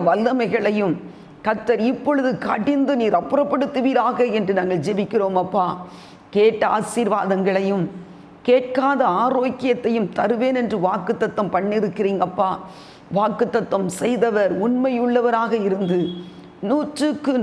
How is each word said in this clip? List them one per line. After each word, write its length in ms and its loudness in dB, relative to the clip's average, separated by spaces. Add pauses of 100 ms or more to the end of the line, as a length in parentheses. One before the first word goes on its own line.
வல்லமைகளையும் 840 2 (520)
கர்த்தர் 360 0 (100)
இப்பொழுது 400 0 (160)
கடிந்து 520 2
நீர் 200 2
அப்புறப்படுத்துவீராக 1080 0 (100)
என்று 220 0
நாங்கள் 280 0
ஜெபிக்கிறோம் 560 0
அப்பா. 220 0 (720)
கேட்ட 260 4 (160)
ஆசீர்வாதங்களையும் 1080 0 (640)
கேட்காத 520 2 (220)
ஆரோக்கியத்தையும் 960 0
தருவேன் 420 0
என்று 260 -2
வாக்குத்தத்தம் 680 -2
பண்ணிருக்கிறீங்கப்பா. 960 0 (640)
வாக்குத்தத்தம் 720 -2 (120)
செய்தவர் 540 0 (120)
உண்மையுள்ளவராக 840 2 (140)
இருந்து 320 0 (720)
நூற்றுக்கு 720 0